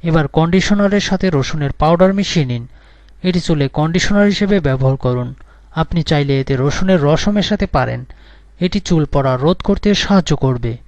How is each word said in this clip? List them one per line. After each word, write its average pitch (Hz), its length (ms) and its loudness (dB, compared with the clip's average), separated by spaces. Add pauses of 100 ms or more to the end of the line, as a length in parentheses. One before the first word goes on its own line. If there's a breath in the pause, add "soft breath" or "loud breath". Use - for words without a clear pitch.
এবার 160 260 2
কন্ডিশনারের 196 800 2
সাথে 190 220 -2
রসুনের 143 420 -2
পাউডার 170 420 2
মিশিয়ে 185 360 -2
নিন। 120 140 -6 (580 soft breath)
এটি 180 180 0
চুলে 151 280 0
কন্ডিশনার 185 640 2
হিসেবে 202 280 0
ব্যবহার 131 360 0
করুন। 123 320 -2 (460 soft breath)
আপনি 165 280 -2
চাইলে 143 380 0
এতে 135 160 -2
রসুনের 151 460 0
রসও 151 300 2
মেশাতে 208 340 0
পারেন। 123 340 -2 (600 soft breath)
এটি 180 200 -2
চুল 160 220 0 (100)
পড়া 135 240 2
রোধ 147 220 0 (100)
করতে 202 260 0
সাহায্য 190 420 0
করবে। 120 360 -2 (160)